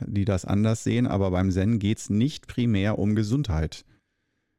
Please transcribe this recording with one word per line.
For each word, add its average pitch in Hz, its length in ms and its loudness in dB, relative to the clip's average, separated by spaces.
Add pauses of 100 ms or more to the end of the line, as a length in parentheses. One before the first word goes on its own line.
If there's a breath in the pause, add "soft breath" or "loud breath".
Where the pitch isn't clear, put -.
die 101 240 -2
das 95 200 0
anders 110 380 0
sehen, 117 240 0
aber 98 240 0
beim 92 200 2
Zen 98 280 2
geht's 101 300 -2
nicht 113 380 -2
primär 110 500 0
um 104 180 0
Gesundheit, 104 720 -2 (720)